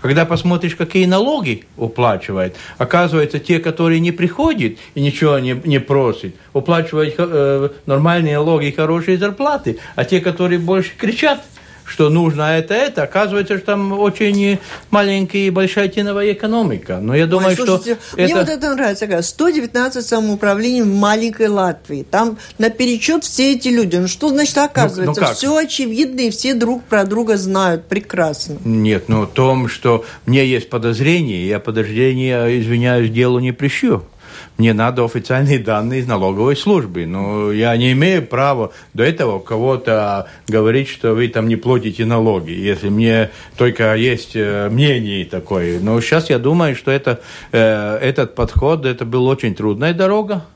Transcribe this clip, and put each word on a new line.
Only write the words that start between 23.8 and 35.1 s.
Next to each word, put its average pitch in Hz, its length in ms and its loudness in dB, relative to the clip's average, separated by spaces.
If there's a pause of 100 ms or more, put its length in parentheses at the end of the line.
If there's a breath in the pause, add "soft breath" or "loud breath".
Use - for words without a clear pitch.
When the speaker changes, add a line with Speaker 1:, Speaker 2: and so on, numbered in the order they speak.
Speaker 2:
Ну 180 120 0
что 294 200 -4
значит, 285 280 0
Speaker 1:
Ну, 285 60 4
ну 294 60 2
Speaker 2:
оказывается, 190 520 0
Speaker 1:
как? 131 140 0
Speaker 2:
всё 277 220 0
очевидно, 262 640 -2
и 233 100 0
все 254 240 -2
друг 240 300 -2
про 208 200 0
друга 214 320 0
знают 190 500 0
прекрасно. 165 800 -4
Speaker 1:
Нет, 107 440 2
ну, 110 140 2
в 98 60 -4
том, 131 400 2
что 117 360 0 (220 loud breath)
мне 135 200 4
есть 127 240 -2
подозрение, 117 800 0
я 107 100 0
подозрение, 120 1040 0
извиняюсь, 120 500 2
делу 123 300 2
не 127 120 0
прищу. 139 500 0 (540 loud breath)
Мне 113 160 4
надо 120 320 2
официальные 131 560 0